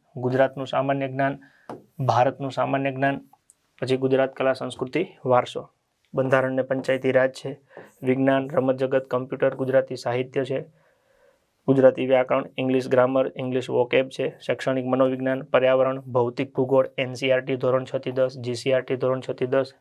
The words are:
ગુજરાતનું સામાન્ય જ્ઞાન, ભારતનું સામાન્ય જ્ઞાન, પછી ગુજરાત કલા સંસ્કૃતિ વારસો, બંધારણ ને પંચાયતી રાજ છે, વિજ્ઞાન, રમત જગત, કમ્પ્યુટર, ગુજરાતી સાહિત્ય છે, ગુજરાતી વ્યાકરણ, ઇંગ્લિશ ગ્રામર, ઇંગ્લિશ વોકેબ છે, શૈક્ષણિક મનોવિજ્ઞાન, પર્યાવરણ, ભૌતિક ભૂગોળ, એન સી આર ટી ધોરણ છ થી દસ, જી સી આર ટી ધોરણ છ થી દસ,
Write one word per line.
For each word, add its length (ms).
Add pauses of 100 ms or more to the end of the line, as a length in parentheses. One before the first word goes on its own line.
(160)
ગુજરાતનું 500
સામાન્ય 420
જ્ઞાન, 300 (680)
ભારતનું 460
સામાન્ય 380
જ્ઞાન, 300 (600)
પછી 160
ગુજરાત 380
કલા 180
સંસ્કૃતિ 540 (200)
વારસો, 440 (440)
બંધારણ 380
ને 100
પંચાયતી 500
રાજ 200
છે, 280 (420)
વિજ્ઞાન, 480
રમત 240
જગત, 360
કમ્પ્યુટર, 440
ગુજરાતી 420
સાહિત્ય 480
છે, 200 (1040)
ગુજરાતી 400
વ્યાકરણ, 380 (140)
ઇંગ્લિશ 300
ગ્રામર, 480
ઇંગ્લિશ 340
વોકેબ 380
છે, 300
શૈક્ષણિક 460
મનોવિજ્ઞાન, 580
પર્યાવરણ, 580
ભૌતિક 540
ભૂગોળ, 340 (100)
એન 160
સી 180
આર 80
ટી 160
ધોરણ 280
છ 120
થી 160
દસ, 260
જી 160
સી 180
આર 80
ટી 160
ધોરણ 240
છ 100
થી 160
દસ, 340